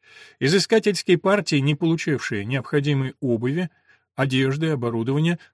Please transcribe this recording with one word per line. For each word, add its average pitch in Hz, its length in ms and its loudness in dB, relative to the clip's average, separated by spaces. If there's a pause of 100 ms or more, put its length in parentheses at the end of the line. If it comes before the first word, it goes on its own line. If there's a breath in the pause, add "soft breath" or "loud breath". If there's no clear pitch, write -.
(420 loud breath)
Изыскательские 185 760 2
партии, 190 380 0
не 143 200 2
получившие 156 680 -2
необходимой 135 800 -2
обуви, 131 480 -2 (480 soft breath)
одежды, 135 540 0
оборудования, 131 680 0 (140 loud breath)